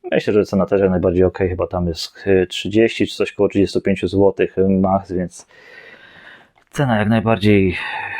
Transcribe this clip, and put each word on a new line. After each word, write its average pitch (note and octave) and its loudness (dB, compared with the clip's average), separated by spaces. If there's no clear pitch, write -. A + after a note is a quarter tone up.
Myślę, - -2
że G#2 2
cena F#2 0
też G2 2
jak F#2+ 2
najbardziej F2+ 2
okej, F2+ 0
chyba F2+ -4
tam F2+ -4
jest, - -10
e, F#2+ 2
trzydzieści G#2+ 0
czy - -12
coś - -4
koło G2+ 0
trzydziestu F#2+ 0
pięciu G2 -2
złotych G2 0
max, F#2+ 0
więc F2+ -8
cena B2+ -2
jak G#2 0
najbardziej G#2 2